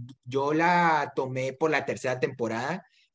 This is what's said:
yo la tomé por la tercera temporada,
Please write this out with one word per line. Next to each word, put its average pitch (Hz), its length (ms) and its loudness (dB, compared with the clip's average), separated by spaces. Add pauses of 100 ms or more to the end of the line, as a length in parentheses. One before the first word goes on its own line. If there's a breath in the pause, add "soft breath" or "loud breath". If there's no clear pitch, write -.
(240)
yo 139 280 0
la 165 640 4
tomé 131 380 -2
por 156 180 0
la 139 140 2
tercera 127 360 -2
temporada, 131 640 -2 (300 soft breath)